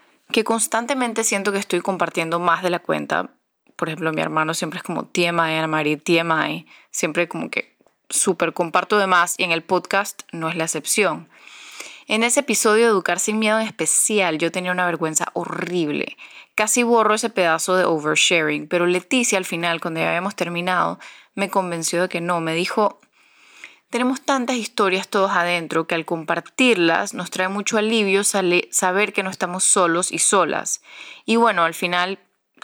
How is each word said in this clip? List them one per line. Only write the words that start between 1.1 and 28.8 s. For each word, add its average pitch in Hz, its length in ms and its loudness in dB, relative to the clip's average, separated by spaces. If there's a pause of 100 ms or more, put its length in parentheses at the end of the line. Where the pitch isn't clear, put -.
siento 202 280 -2
que 196 80 -2
estoy 180 220 -2
compartiendo 170 580 -2
más 175 240 0
de 180 80 0
la 175 80 -2
cuenta. 151 500 -4 (460)
Por 156 140 -4
ejemplo, 160 220 -4
mi 156 100 -2
hermano 156 340 -2
siempre 165 220 -6
es - 60 -12
como, - 220 -6
"T 175 200 -2
M 170 160 0
I, 160 140 0
Ana 160 120 0
María, 151 300 0
T 170 200 2
M 165 160 0
I". 156 320 -2 (240)
Siempre - 380 -2
como 165 220 -8
que - 260 -6 (340)
súper 170 420 0
comparto 180 460 0
de 202 100 2
más 175 300 2
y - 60 -4
en 175 80 -2
el 165 100 0
podcast 190 600 -2 (100)
no 160 160 -4
es 170 60 -4
la 165 100 -2
excepción. 165 640 -2 (800)
En 220 160 0
ese 240 180 2
episodio 226 440 4
de 233 60 6
Educar 180 280 2
sin 214 200 -2
Miedo 220 180 2
en 220 80 -2
especial, 190 720 0
yo 165 140 0
tenía 180 220 -2
una 180 120 0
vergüenza 160 460 -2
horrible. 170 840 -4 (380)
Casi 214 280 2
borro 220 300 4
ese 214 160 -2
pedazo 180 480 2
de 180 80 4
oversharing, 151 800 2
pero 175 180 2
Leticia 190 520 2
al 185 80 -2
final, 170 340 -4
cuando 160 220 -4
ya 165 80 0
habíamos 180 260 -4
terminado, 175 640 -2 (360)
me 196 140 -2
convenció 175 520 -2
de 180 80 0
que 175 100 -6
no. 170 220 -2
Me 160 120 -2
dijo, 185 460 0 (920)
"Tenemos 247 300 0
tantas 254 380 0
historias 196 500 0
todos 196 240 2
adentro 170 560 0
que 175 80 -2
al 165 80 -2
compartirlas 170 1080 2
nos 175 180 -8
trae 185 160 -2
mucho 202 300 -4
alivio 208 480 2
sale-, 180 460 2
saber 196 420 0